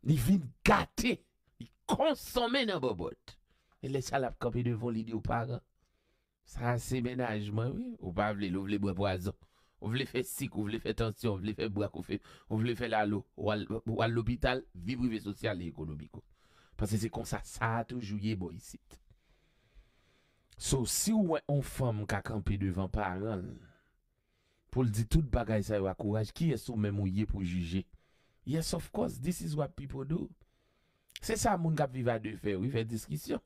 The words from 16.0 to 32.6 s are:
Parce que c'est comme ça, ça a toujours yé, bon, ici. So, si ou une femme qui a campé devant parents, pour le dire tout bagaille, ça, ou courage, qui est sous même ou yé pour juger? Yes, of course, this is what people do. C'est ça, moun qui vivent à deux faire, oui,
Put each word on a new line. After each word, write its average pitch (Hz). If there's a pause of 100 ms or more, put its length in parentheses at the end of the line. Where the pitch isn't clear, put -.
Parce 104
que 110
c'est 107
comme 113
ça, -
ça 113
a 117
toujours 107
yé, 107
bon, 90
ici. - (1800)
So, 131
si -
ou 185 (120)
une 143
femme 113
qui 104
a 98
campé 104
devant 95
parents, 98 (1300)
pour 127
le 120
dire 110
tout 160
bagaille, 110
ça, 104
ou 95
courage, 107
qui 165
est 123
sous 120
même 104
ou 101
yé 98
pour 98
juger? 90 (580)
Yes, 160
of 165
course, 208
this 170
is 160
what 147
people 135
do. 156 (920)
C'est 226
ça, 208
moun 160
qui 151 (100)
vivent 127
à 113
deux 107
faire, 98
oui, 117